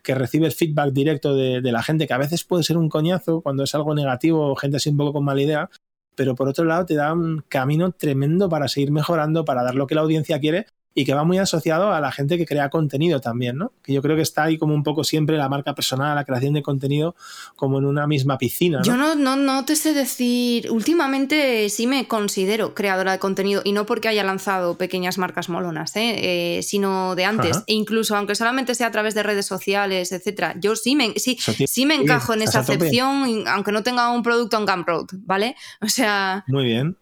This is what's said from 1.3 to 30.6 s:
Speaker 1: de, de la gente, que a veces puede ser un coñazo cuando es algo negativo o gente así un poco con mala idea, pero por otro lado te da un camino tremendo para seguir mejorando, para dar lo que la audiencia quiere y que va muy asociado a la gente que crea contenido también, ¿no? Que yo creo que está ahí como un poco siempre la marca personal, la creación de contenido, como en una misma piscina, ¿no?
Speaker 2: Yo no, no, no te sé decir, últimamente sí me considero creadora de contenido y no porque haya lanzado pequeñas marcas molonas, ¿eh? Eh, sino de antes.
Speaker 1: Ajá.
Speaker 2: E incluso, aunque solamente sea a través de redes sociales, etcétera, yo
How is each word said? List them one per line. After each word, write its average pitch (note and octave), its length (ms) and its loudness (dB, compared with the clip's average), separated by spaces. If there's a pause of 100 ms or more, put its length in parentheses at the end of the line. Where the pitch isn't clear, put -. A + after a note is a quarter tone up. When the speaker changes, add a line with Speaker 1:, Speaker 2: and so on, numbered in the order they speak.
Speaker 1:
de, C3 240 2
de B2+ 140 0
la A#2 100 0
gente, D#3 240 0
que A#2 60 0
a B2 40 2
veces D3 280 -2
puede F3 180 0
ser D#3+ 140 0
un E3 100 2
coñazo E3 540 0
cuando C#3 220 -2
es C3+ 120 -4
algo D3+ 200 0
negativo D3+ 540 2
o C3+ 60 0
gente C#3 220 -2
así - 120 -2
un D3 80 2
poco D3 140 0
con C#3+ 140 -2
mala C#3 160 0
idea, D3+ 280 0 (460)
pero C3 200 0
por C3+ 120 -2
otro C#3 160 0
lado E3 220 2
te D#3+ 100 -2
da D3 160 0
un D#3+ 380 -2
camino D3+ 420 2
tremendo D3+ 560 0
para D3+ 220 0
seguir C#3+ 220 0
mejorando, D#3 520 0
para C3+ 200 0
dar B2 120 0
lo C#3 100 2
que D#3 100 -2
la D#3 60 2
audiencia D#3 380 0
quiere D#3 260 0 (300)
y C#3+ 100 2
que C3+ 80 2
va D3 100 2
muy F3+ 140 4
asociado F3+ 560 2
a D#3 80 2
la C3 100 -2
gente C#3+ 260 0
que E3 100 0
crea C#3+ 220 0
contenido D3+ 520 2
también, A#2+ 360 -4
¿no? G3+ 140 -6 (120)
Que C#3 100 -4
yo C#3 80 2
creo D3 140 2
que D#3 80 2
está D3+ 200 -2
ahí D#3+ 140 2
como D3+ 160 2
un D3 100 2
poco D3+ 200 0
siempre D#3 340 0
la C#3 100 0
marca C#3 280 -2
personal, C#3 400 -2
la C#3+ 100 -2
creación C3+ 300 0
de D3 80 0
contenido, C#3+ 520 0 (400)
como C3+ 220 0
en C#3 80 2
una D3 220 0
misma C#3 320 0
piscina, D3 400 0
¿no? F3+ 40 0
Speaker 2:
Yo A#3+ 140 2
no, D4+ 160 2
no, C4+ 220 2
no C4+ 300 2
te D4+ 100 0
sé D#4 180 0
decir, A#3+ 800 0
últimamente C4+ 960 2
sí A3+ 180 -2
me C4 200 0
considero G3+ 680 0
creadora F#3+ 400 0
de F#3 60 -2
contenido G3 440 0
y G3+ 80 0
no G3+ 140 0
porque A3 240 -2
haya G#3+ 140 2
lanzado F#3+ 540 -2
pequeñas F3+ 420 -2
marcas F3 280 -4
molonas, E3+ 480 -6
¿eh? F3+ 600 0
Eh, F3+ 60 -4
sino F#3+ 520 0
de F3+ 80 0
antes. F#3 340 2
Speaker 1:
Ajá. A3 100 -4
Speaker 2:
E G#3 80 0
incluso, G#3+ 400 0
aunque G3+ 200 0
solamente A#3+ 400 0
sea A#3 120 -2
a A3 40 -2
través G#3+ 220 -2
de G#3 100 0
redes G3+ 220 0
sociales, F#3+ 640 -2
etcétera, F#3 480 -4
yo G3+ 160 0